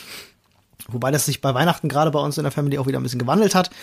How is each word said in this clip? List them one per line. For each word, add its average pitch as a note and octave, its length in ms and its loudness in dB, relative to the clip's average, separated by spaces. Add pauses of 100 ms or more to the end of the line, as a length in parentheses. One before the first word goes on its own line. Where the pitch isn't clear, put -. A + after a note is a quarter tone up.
(880)
wobei A#2+ 220 -2
das D3 160 2
sich - 140 -2
bei C3+ 140 0
Weihnachten D#3 340 0
gerade D3 220 2
bei D3 100 0
uns C#3+ 180 -2
in D3+ 60 -2
der C#3+ 80 -2
Family C#3+ 260 0
auch C3 80 -2
wieder C3+ 140 -2
ein - 20 -4
bisschen B2 160 -4
gewandelt D#3 360 2
hat, F3+ 160 2 (120)